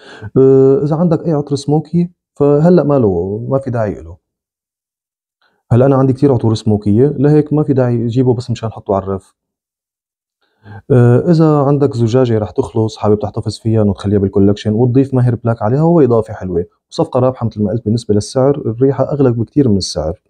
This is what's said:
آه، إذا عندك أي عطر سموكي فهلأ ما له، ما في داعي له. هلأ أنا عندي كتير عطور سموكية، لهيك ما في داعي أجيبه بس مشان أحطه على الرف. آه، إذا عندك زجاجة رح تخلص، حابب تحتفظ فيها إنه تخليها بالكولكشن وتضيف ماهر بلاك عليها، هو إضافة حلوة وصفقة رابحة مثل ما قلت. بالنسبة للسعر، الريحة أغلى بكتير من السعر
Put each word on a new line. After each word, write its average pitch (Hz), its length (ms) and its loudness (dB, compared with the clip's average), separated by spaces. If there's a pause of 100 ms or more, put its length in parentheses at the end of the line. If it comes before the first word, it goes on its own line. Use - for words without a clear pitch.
(380)
آه، 135 460 4
إذا 151 120 -2
عندك 165 300 -2
أي 170 60 -2
عطر 147 240 -4
سموكي 156 560 -2 (240)
فهلأ 151 480 4
ما 143 160 0
له، 101 500 -2
ما 135 100 -2
في 135 120 -8
داعي 110 300 -6
له. 82 160 -18 (1500)
هلأ 120 140 4
أنا 139 100 4
عندي 131 180 2
كتير 139 200 2
عطور 113 220 0
سموكية، 107 520 0
لهيك 147 460 0
ما 151 100 0
في 147 100 -2
داعي 120 320 0
أجيبه 123 280 0
بس 120 180 -6
مشان 113 180 -6
أحطه - 260 -4
على 95 80 -2
الرف. 95 320 -8 (1600)
آه، 120 400 4
إذا 156 300 2
عندك 139 340 0
زجاجة 117 420 0
رح 104 140 -4
تخلص، - 460 -4
حابب 104 220 0
تحتفظ 107 380 -8
فيها 110 240 -2
إنه 101 120 0
تخليها 101 260 -2
بالكولكشن 101 540 0
وتضيف 123 400 0
ماهر 123 220 0
بلاك 117 260 -4
عليها، 117 180 0
هو 165 220 4
إضافة 117 320 2
حلوة 90 320 -6 (260)
وصفقة 156 280 -4
رابحة 127 260 -2
مثل 107 180 -4
ما 98 80 -2
قلت. 120 140 -6
بالنسبة 107 280 -2
للسعر، 131 420 0
الريحة 131 480 -2
أغلى 139 280 0
بكتير 120 380 -2
من 101 80 2
السعر 82 520 -6